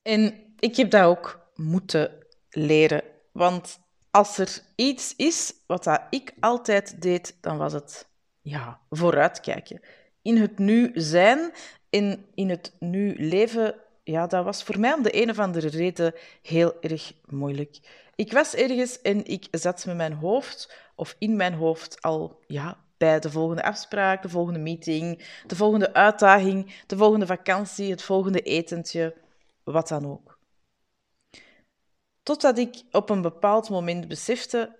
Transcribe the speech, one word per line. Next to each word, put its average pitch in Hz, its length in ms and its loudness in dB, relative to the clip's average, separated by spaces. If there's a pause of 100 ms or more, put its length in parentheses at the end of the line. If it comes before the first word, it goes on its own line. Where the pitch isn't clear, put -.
En 214 580 0
ik 233 160 0
heb 233 140 4
dat 202 140 8
ook 175 360 2 (140)
moeten 160 580 -2 (380)
leren. 156 540 4 (280)
Want 175 480 -2 (320)
als 202 260 4
er - 240 -6 (140)
iets 262 400 -2
is - 380 -2 (140)
wat 180 160 -4
dat 151 260 2
ik - 300 -6
altijd 214 640 0
deed, 180 400 -2
dan 156 160 -6
was 151 160 -4
het, - 340 -12 (340)
ja, 131 380 -12 (100)
vooruitkijken. 156 920 0 (400)
In 226 160 2
het 208 200 2
nu 220 360 4
zijn 196 580 2 (380)
en 202 440 -2
in 190 160 -4
het 175 300 -6
nu 190 380 -4
leven, 214 580 0 (280)
ja, 165 240 -2
dat 180 160 -2
was 196 200 -6
voor 190 160 -6
mij 247 140 2
om 302 100 -2
de - 180 0
een 226 80 2
of 208 100 -6
andere 170 280 -2
reden 165 460 -2 (280)
heel 165 400 0
erg 160 320 -8 (120)
moeilijk. 139 540 -8 (360)
Ik 214 160 -6
was 285 240 0
ergens 247 460 -2
en 202 240 -2
ik - 260 -8
zat 175 340 -4
met 175 100 -6
mijn 160 180 -4
hoofd, 185 600 -6 (220)
of - 240 -10
in 214 160 0
mijn 180 180 -2
hoofd, 160 480 -4
al, 160 460 -4
ja, 147 300 -10 (200)
bij 160 220 4
de 156 120 -6
volgende 165 320 -2
afspraak, 196 580 -2
de 190 80 -10
volgende 175 300 -2
meeting, 160 640 -6 (240)
de 180 80 -6
volgende 214 380 2
uitdaging, 196 920 4
de 190 100 -6
volgende 214 280 6
vakantie, 190 680 -4
het 180 100 -6
volgende 190 400 0
etentje, 165 720 -4 (480)
wat 156 240 -2
dan 147 180 -6
ook. - 340 -16 (1800)
Totdat 285 340 2
ik 240 340 -4
op 208 180 0
een 196 120 0
bepaald 208 480 0
moment 175 380 -4
besefte 226 720 -6